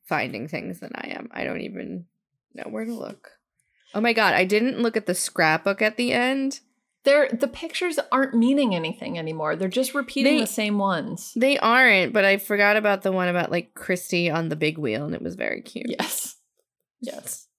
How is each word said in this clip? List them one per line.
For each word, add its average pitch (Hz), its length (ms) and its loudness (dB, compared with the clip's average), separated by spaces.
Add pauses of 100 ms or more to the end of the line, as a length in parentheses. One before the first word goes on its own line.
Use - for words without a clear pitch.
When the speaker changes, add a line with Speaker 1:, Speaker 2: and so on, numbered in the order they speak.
Speaker 1:
finding 131 400 -4
things - 320 -10
than - 160 -14
I - 140 -10
am. - 220 -12
I - 120 -8
don't - 180 -6
even - 440 -10 (480)
know - 160 -12
where 220 160 -8
to 233 80 -8
look. - 380 -14 (600)
Oh 208 80 -2
my 233 120 2
God, 208 200 4
I 185 120 4
didn't 214 360 2
look 226 160 0
at 208 80 -4
the 180 100 0
scrapbook 165 680 0
at 214 160 0
the 247 160 0
end. 269 480 0 (440)
Speaker 2:
They're, 285 240 6
the 240 180 0
pictures 330 520 -4 (120)
aren't 262 220 0
meaning 240 400 4
anything 165 460 -6
anymore. 160 360 -4
They're 185 120 -2
just 254 260 0
repeating 277 440 2
Speaker 1:
They 285 40 2
Speaker 2:
the 214 60 0
same 208 320 -2
ones. 180 560 -2
Speaker 1:
They 269 240 4
aren't, 226 540 4
but 202 120 4
I 196 120 4
forgot 208 400 2
about 202 260 2
the 190 80 0
one 185 180 0
about, 175 220 0
like, 175 240 -4
Christy 175 540 -2
on 165 200 0
the 156 60 -2
big 156 240 0
wheel, 135 260 -2
and 160 80 -6
it - 80 -6
was 180 140 -8
very - 260 -4
cute. - 240 -12 (140)
Speaker 2:
Yes. - 360 -4 (680)
Yes. - 460 -12 (120)